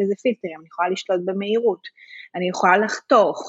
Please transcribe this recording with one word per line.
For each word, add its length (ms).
לזה 220
פילטרים, 380
אני 120
יכולה 160
לשלוט 360
במהירות, 580
אני 120
יכולה 280
לחתוך, 600